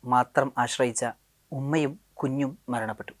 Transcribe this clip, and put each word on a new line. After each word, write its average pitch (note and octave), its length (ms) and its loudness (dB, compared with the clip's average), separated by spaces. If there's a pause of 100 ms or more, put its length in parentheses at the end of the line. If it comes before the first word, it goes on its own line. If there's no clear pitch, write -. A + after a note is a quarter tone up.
മാത്രം B2+ 540 2
ആശ്രയിച്ച B2 460 0 (480)
ഉമ്മയും C#3+ 440 0 (180)
കുഞ്ഞും C#3 400 -2 (160)
മരണപ്പെട്ടു. A2 520 -6